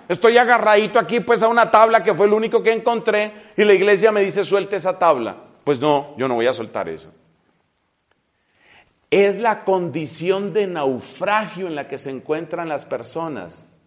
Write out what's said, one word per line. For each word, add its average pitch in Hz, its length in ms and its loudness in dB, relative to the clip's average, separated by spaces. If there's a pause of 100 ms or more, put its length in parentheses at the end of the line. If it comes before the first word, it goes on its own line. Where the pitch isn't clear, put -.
estoy 233 280 2
agarradito 220 600 4
aquí 214 220 0
pues 214 220 0
a 226 60 4
una 226 220 2
tabla 226 320 6
que 208 100 0
fue 190 140 2
el 214 60 0
único 220 280 0
que 202 120 2
encontré, 220 600 -2 (240)
y 214 60 2
la 208 100 6
iglesia 202 380 4
me 208 120 2
dice, 190 220 -2
"Suelte 190 320 -2
esa 180 220 -4
tabla". 127 380 0 (260)
Pues 135 180 -2
no, 143 380 0
yo 131 100 -2
no 123 60 -2
voy 117 140 0
a 131 40 2
soltar 110 380 -8
eso. 80 180 -14 (2000)
Es 196 280 2
la 208 260 -4
condición 180 880 -4
de 208 140 -2
naufragio 175 1040 -6
en 156 80 -8
la 139 120 -10
que 147 80 -10
se 135 140 -14
encuentran 160 580 -8
las 143 160 -8
personas. 120 800 -10 (220)